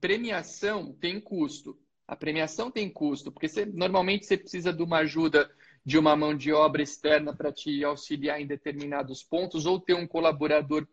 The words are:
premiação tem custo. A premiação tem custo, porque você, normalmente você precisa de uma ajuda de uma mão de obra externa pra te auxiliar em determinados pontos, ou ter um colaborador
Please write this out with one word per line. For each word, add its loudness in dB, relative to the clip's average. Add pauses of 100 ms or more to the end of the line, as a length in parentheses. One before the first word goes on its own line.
premiação -4
tem -6
custo. -6 (300)
A -10
premiação -4
tem -4
custo, -4
porque -6
você, -4
normalmente 0
você 2
precisa -4
de -4
uma 2
ajuda 4 (360)
de 2
uma 8
mão 0
de -2
obra 4
externa 2
pra -4
te -4
auxiliar -4
em -8
determinados -6
pontos, -2
ou 2
ter 0
um 0
colaborador 2